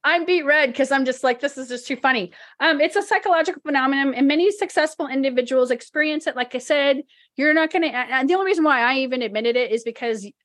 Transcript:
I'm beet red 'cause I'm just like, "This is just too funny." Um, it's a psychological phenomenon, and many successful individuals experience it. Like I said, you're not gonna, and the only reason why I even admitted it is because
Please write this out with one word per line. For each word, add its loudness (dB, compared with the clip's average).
I'm 0
beet 2
red 2
'cause 0
I'm 2
just -4
like, 2
"This -6
is -12
just -10
too -4
funny." 0
Um, 2
it's 2
a 2
psychological 0
phenomenon, 0
and 2
many 4
successful -2
individuals 0
experience -2
it. -6
Like -6
I -4
said, 0
you're 2
not 2
gonna, 0
and -2
the 4
only 0
reason 2
why 4
I 2
even -2
admitted -2
it 0
is -2
because -6